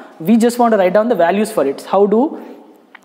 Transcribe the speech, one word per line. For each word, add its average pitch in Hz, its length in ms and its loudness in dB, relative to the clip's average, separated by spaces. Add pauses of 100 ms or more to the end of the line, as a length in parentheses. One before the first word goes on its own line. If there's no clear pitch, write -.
(200)
we 185 180 2
just 233 200 0
want 233 160 2
to 220 40 2
write 185 160 2
down 214 160 0
the 240 60 0
values 190 360 0
for 147 140 -2
it. 135 180 -6
How 196 220 0
do 220 360 0 (640)